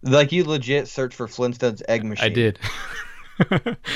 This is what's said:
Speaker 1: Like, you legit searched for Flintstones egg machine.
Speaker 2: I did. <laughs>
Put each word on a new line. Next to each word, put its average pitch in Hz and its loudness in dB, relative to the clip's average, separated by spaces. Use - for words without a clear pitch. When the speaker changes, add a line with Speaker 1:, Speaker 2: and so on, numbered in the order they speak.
Speaker 1:
Like, 135 6
you 175 2
legit 143 0
searched 131 -4
for 117 -8
Flintstones 120 -2
egg 113 2
machine. 107 -2
Speaker 2:
I 110 4
did. 107 2
<laughs> - -4